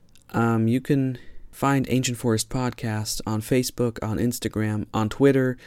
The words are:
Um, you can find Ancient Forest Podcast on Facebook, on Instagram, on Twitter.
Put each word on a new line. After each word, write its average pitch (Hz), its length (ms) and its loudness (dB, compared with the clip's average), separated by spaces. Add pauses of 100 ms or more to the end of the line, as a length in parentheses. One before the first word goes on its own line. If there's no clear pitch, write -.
(320)
Um, 113 360 2
you 123 140 2
can 131 360 0 (320)
find 135 400 0
Ancient 127 280 0
Forest 113 320 0
Podcast 117 760 -4
on 107 140 -2
Facebook, 120 640 0
on 110 140 -2
Instagram, 107 760 -2
on 110 140 2
Twitter. 131 480 4 (120)